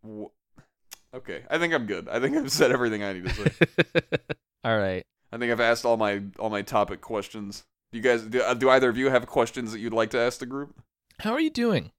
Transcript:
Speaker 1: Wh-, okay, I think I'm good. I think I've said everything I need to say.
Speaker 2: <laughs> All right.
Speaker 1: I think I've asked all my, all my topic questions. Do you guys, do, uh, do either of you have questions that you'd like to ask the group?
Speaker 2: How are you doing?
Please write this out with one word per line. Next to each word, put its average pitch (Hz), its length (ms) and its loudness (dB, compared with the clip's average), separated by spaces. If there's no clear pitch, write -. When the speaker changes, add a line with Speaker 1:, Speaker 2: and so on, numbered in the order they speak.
Speaker 1:
Wh-, 107 200 -12
okay, 101 340 -12
I 156 80 -2
think 165 160 -2
I'm 120 140 -4
good. 101 200 -6
I 117 120 -2
think 147 180 0
I've 277 140 -2
said 151 200 4
everything 117 320 0
I 98 100 -6
need 90 140 -10
to 92 60 -2
say. - 680 0
Speaker 2:
<laughs> - 400 -16
All 113 140 2
right. 95 260 -2
Speaker 1:
I 117 80 -12
think 120 120 0
I've 117 80 0
asked 117 240 4
all 117 140 4
my, 101 240 0
all 107 140 -4
my 101 100 -2
topic 98 400 0
questions. 104 640 -8
Do 117 60 -10
you 110 60 -8
guys, 120 180 4
do, 110 200 -2
uh, 113 120 2
do 123 160 4
either 131 180 8
of 117 100 2
you 131 120 2
have 123 160 2
questions 120 460 -2
that 110 80 -10
you'd 113 140 -6
like 113 180 0
to 123 80 -2
ask 120 200 0
the 131 60 -10
group? 139 340 -12
Speaker 2:
How 214 140 -4
are 285 80 -2
you 311 80 2
doing? 233 500 0